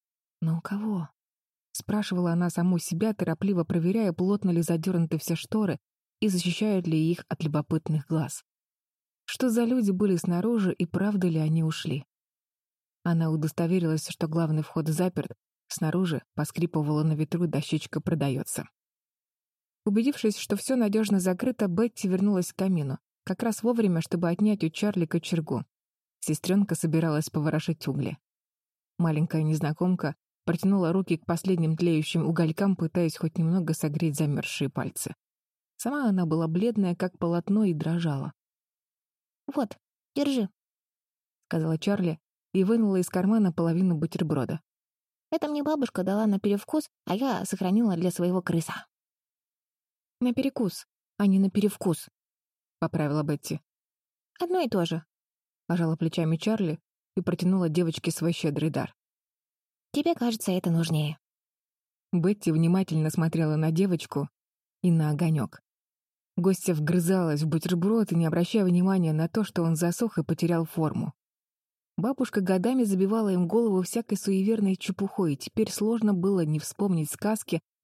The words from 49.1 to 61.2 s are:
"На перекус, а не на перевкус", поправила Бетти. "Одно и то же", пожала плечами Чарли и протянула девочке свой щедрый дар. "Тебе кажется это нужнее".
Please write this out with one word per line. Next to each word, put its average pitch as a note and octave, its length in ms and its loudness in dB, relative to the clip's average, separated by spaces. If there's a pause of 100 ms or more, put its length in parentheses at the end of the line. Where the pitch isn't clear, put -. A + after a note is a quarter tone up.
"На B3 120 0
перекус, C4 540 -2 (320)
а G3+ 80 2
не F#3+ 120 6
на G3 120 4
перевкус", G3 580 -2 (680)
поправила D#3 440 -2
Бетти. D3+ 380 -6 (800)
"Одно F4+ 200 0
и C#4+ 80 0
то F#3 160 0
же", E3 200 -4 (640)
пожала E3 300 0
плечами E3 400 0
Чарли F#3+ 420 -2 (380)
и F#3+ 40 0
протянула F3+ 480 0
девочке E3 420 -2
свой E3 220 0
щедрый D#3 380 -2
дар. - 240 -6 (960)
"Тебе E4 220 0
кажется A3+ 380 -2
это F3+ 180 0
нужнее". D#3+ 480 0 (920)